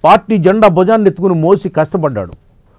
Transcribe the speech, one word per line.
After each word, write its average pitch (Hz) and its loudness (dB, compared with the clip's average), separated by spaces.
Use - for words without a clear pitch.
పార్టీ 208 2
జెండా 202 2
భుజాన్ని 190 2
ఎత్తుకుని 185 -4
మోసి 170 0
కష్టపడ్డాడు, 151 -4